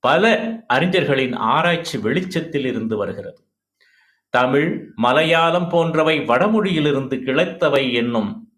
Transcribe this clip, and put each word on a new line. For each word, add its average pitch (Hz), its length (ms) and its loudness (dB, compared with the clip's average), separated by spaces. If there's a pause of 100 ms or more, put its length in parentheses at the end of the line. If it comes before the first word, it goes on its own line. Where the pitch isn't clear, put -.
பல 185 520 2 (140)
அறிஞர்களின் 139 640 0
ஆராய்ச்சி 160 680 0
வெளிச்சத்தில் 147 640 -4
இருந்து 113 320 -4
வருகிறது. 95 440 -8 (920)
தமிழ், 131 640 0
மலையாளம் 165 760 2
போன்றவை 160 520 2
வடமொழியிலிருந்து 151 1000 0
கிளைத்தவை 135 760 0
என்னும் 117 640 -4